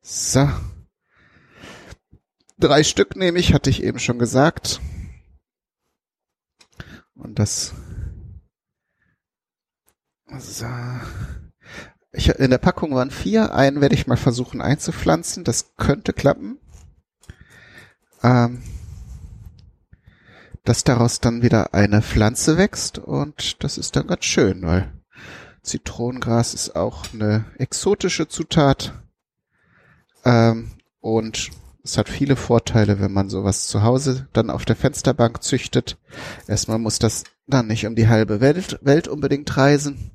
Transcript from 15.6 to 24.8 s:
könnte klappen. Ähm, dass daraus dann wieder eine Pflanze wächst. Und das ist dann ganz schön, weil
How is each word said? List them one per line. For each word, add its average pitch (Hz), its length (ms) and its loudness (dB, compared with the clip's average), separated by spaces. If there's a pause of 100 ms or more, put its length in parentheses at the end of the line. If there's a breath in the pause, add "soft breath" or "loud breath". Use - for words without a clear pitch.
könnte - 360 0
klappen. 208 460 -2 (1600 loud breath)
Ähm, 123 400 4 (2000 loud breath)
dass - 200 0
daraus 120 360 4
dann 117 220 0
wieder 110 320 2
eine 104 280 4
Pflanze 120 560 2
wächst. - 400 -2
Und - 640 -6
das 151 160 -6
ist - 180 -6
dann - 100 0
ganz - 180 -4
schön, 95 380 2
weil 90 300 0 (720 loud breath)